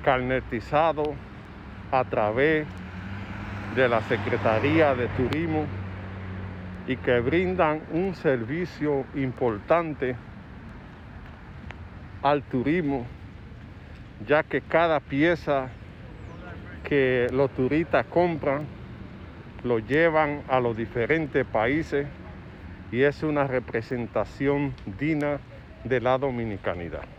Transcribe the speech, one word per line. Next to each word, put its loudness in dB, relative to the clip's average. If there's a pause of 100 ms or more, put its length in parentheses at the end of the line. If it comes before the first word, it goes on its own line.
carnetizado 2 (720)
a 4
través 2 (1080)
de 6
la 4
Secretaría 4
de 0
Turismo 0 (1200)
y 0
que 4
brindan 2
un 0
servicio 0 (120)
importante 2 (2000)
al 4
turismo, 0 (1200)
ya 4
que -2
cada 4
pieza 2 (1160)
que 4
los 4
turistas 2
compran 2 (960)
lo 4
llevan 4
a 4
los 2
diferentes 2
países 2 (840)
y 4
es 4
una 2
representación 0 (260)
digna 2 (440)
de 2
la 4
dominicanidad. -2 (160)